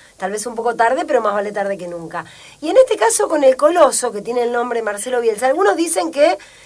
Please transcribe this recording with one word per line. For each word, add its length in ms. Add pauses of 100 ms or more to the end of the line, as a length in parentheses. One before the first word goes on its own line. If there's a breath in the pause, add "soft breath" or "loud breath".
(160 loud breath)
Tal 160
vez 140
un 80
poco 220
tarde, 300
pero 140
más 140
vale 180
tarde 240
que 120
nunca. 360 (380 loud breath)
Y 80
en 80
este 180
caso 320
con 160
el 120
Coloso, 560
que 100
tiene 220
el 80
nombre 300
Marcelo 380
Bielsa, 280
algunos 280
dicen 340
que 280 (280 loud breath)